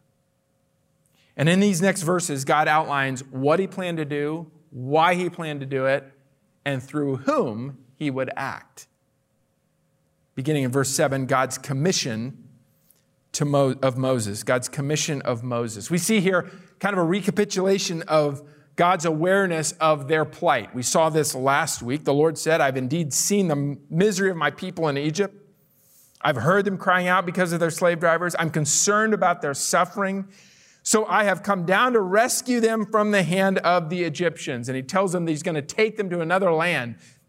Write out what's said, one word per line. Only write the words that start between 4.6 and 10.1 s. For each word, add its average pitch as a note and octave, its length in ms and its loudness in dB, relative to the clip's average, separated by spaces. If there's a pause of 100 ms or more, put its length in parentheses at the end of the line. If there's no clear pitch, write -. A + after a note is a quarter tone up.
why D3 460 2
he F3+ 140 -2
planned D#3 320 -8
to C3+ 40 -10
do C3 200 -4
it, C#3 260 -2 (540)
and C3+ 180 -4
through C#3+ 340 -4
whom C3+ 600 -4 (180)
he D3 160 -4
would C3 240 -4
act. - 520 -12 (1500)